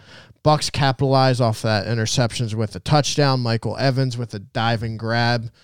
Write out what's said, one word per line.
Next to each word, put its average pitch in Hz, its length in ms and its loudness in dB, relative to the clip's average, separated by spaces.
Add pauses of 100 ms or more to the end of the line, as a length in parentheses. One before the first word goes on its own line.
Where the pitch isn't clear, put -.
(440)
Bucs 151 280 2
capitalized 135 680 2
off 113 220 0
that 107 240 0
interceptions 113 680 -2
with 110 200 -4
a 92 60 -10
touchdown. 139 600 2
Michael 113 360 -2
Evans 127 420 0
with 117 160 -8
a 101 60 -8
diving 113 560 -2
grab. 117 560 0 (120)